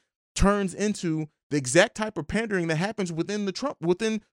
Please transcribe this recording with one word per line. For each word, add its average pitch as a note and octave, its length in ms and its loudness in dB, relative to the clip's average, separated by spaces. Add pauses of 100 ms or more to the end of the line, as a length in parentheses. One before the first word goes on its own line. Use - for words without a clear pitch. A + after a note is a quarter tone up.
(340)
turns G3 400 2
into E3 540 -2 (220)
the D3 80 0
exact C#3+ 380 4
type G#3+ 220 -4
of D3+ 100 -6
pandering G3+ 400 -2
that D#3+ 100 0
happens F#3+ 340 -4
within F3+ 340 -4
the F#3+ 60 -2
Trump, B3+ 300 -6
within G#3 400 0 (120)